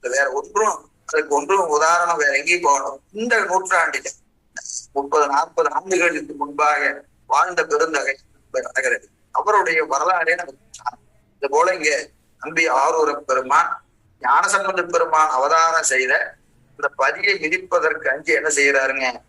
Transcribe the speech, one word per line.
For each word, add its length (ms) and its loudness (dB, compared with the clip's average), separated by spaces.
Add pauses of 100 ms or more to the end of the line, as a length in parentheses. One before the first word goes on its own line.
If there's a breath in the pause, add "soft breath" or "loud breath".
இது 80 -6
வேற 220 0
ஒன்றும், 600 -2 (140)
அதுக்கு 300 -2
ஒன்றும் 320 2
உதாரணம் 500 2
வேற 200 2
எங்கேயும் 240 0
போகணும். 400 0 (100)
இந்த 240 -2
நூற்றாண்டில 720 0 (880)
முப்பது, 340 0
நாற்பது 440 0
ஆண்டுகளுக்கு 640 -2
முன்பாக 680 -2 (240)
வாழ்ந்த 360 0
பெருந்தகை 540 -2 (360)
அழகரடி. 520 -4 (260)
அவருடைய 520 2
வரலாறே 520 0
நமக்கு 360 -12
சான்று. 340 -12 (320)
இது 120 -4
போல 260 2
இங்க 320 -2 (320)
நம்பி 280 -2
ஆரூர 460 2
பெருமான், 720 -2 (380)
ஞானசம்பந்த 640 0
பெருமான் 460 2
அவதாரம் 540 2
செய்த 540 -2 (340)
இந்த 240 -6
பதியை 400 0
மிதிப்பதற்கு 720 -2
அஞ்சு 260 -2
என்ன 140 0
செய்யறாருங்க? 800 0